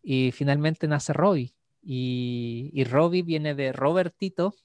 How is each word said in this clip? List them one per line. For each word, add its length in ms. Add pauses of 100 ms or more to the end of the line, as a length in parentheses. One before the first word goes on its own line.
Y 300
finalmente 560
nace 260
Robbie, 400 (280)
y, 920
y 100
Robbie 400
viene 320
de 180
Robertito 920